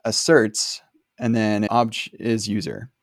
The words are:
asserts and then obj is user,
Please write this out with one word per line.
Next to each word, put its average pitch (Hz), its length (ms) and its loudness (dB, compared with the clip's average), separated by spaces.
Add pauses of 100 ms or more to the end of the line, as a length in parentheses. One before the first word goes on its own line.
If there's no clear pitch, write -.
asserts 110 760 2 (380)
and 117 160 0
then 107 340 0
obj 117 400 0 (100)
is 107 300 -2
user, 104 400 -6 (140)